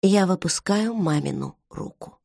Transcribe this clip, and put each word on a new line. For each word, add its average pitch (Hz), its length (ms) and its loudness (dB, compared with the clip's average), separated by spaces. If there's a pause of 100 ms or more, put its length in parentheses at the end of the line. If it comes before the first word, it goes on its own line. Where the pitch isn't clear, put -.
Я 196 260 4
выпускаю 202 680 -2
мамину 143 640 -2 (100)
руку. - 560 -14